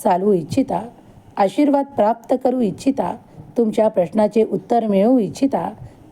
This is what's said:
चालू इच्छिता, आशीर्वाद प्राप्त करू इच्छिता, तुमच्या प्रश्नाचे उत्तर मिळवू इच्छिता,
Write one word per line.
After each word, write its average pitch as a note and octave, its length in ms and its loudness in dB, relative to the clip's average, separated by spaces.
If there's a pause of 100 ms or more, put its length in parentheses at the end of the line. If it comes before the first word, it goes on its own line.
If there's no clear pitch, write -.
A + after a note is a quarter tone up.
चालू G3 300 2
इच्छिता, F#3+ 540 -2 (500)
आशीर्वाद C#4 480 2 (100)
प्राप्त A3+ 380 0 (100)
करू B3+ 160 0
इच्छिता, G#3+ 560 -2 (420)
तुमच्या A3 300 2
प्रश्नाचे G#3+ 560 0
उत्तर A3+ 440 -2
मिळवू G#3 320 2
इच्छिता, G3+ 540 -2 (380)